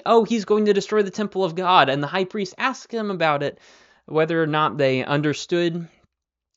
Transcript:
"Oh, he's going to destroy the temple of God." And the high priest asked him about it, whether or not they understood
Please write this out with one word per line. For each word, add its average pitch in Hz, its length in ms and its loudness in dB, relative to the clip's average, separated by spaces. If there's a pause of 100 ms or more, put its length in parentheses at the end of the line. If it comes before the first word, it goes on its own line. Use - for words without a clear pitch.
"Oh, 226 180 4
he's 226 220 -2
going 214 200 2
to 208 80 4
destroy 196 300 0
the 190 80 -4
temple 196 320 -4
of 160 120 -4
God." 175 340 4
And 139 120 0
the 147 60 -4
high 185 160 -2
priest 190 340 -8
asked - 360 -6
him 214 180 -6
about 156 320 0
it, - 160 -6 (460)
whether 160 360 0
or 160 60 0
not 151 300 0
they 131 260 2
understood 165 840 -2 (680)